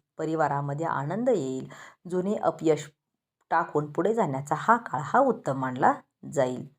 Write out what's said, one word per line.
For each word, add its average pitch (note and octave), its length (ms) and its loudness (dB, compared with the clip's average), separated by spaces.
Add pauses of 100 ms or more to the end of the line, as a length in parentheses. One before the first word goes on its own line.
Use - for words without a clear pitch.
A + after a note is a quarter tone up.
(180)
परिवारामध्ये C#3+ 680 -2
आनंद E3 440 -2
येईल, C3 380 0 (440)
जुने F#3 240 0
अपयश D#3 540 0 (640)
टाकून D3 400 0
पुढे F3+ 220 0
जाण्याचा D3 440 0
हा A3+ 200 4
काळ F#3+ 260 -4
हा A3+ 160 4
उत्तम A3 400 2
मानला C3 340 2 (400)
जाईल. B2+ 340 0 (120)